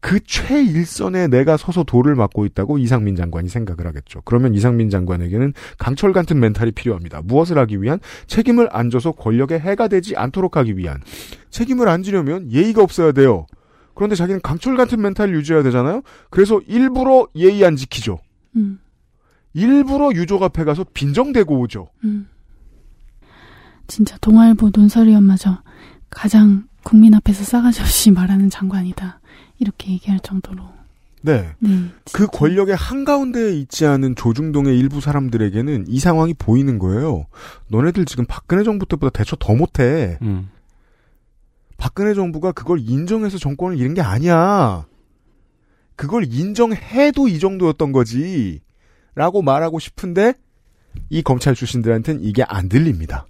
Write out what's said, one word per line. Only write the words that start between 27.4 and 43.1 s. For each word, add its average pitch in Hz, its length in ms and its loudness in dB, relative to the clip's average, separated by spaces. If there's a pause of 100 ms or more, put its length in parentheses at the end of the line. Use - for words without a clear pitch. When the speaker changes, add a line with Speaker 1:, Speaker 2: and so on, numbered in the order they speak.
Speaker 2:
싸가지 240 340 0
없이 - 320 2
말하는 196 380 2
장관이다. 185 720 -6 (420)
이렇게 196 280 -6
얘기할 190 280 -2
정도로. 185 440 -10 (580)
Speaker 1:
네. 110 380 0
Speaker 2:
네, 214 100 0 (420)
Speaker 1:
그 202 120 0
Speaker 2:
진짜. 208 40 2
Speaker 1:
권력의 190 480 0
한가운데에 254 760 -2
있지 147 320 -4
않은 135 300 2
조중동의 139 600 0
일부 139 220 0
사람들에게는 123 880 -2
이 117 120 -2
상황이 165 340 2
보이는 127 460 0
거예요. 95 480 -4 (420)
너네들 165 360 0
지금 123 200 -6
박근혜 - 380 -4
정부 208 220 -2
때보다 139 320 -4
대처 107 200 -4
더 - 160 0
못해. 127 680 0
Speaker 3:
음. 98 280 -6 (1300)
Speaker 1:
박근혜 208 360 -2
정부가 175 380 -4
그걸 165 300 -2
인정해서 185 560 -4